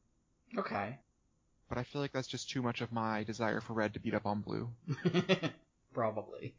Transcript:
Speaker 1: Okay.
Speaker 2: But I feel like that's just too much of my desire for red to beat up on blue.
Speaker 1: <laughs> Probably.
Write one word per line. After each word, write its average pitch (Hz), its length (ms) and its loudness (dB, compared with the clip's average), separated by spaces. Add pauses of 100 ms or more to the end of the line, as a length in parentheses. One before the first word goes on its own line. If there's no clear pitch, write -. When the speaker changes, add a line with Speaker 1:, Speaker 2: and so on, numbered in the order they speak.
(560)
Speaker 1:
Okay. 104 420 -2 (680)
Speaker 2:
But 120 100 -2
I 123 60 -2
feel 143 180 -4
like 143 100 -2
that's 131 160 -2
just - 220 -6
too 135 120 0
much 120 180 0
of - 120 -2
my 110 320 0
desire 110 360 2
for 117 120 -6
red 107 220 4
to 101 60 -6
beat 107 140 0
up 104 120 0
on 104 160 2
blue. 107 260 -2 (640)
Speaker 1:
<laughs> - 640 -2
Probably. 110 640 -2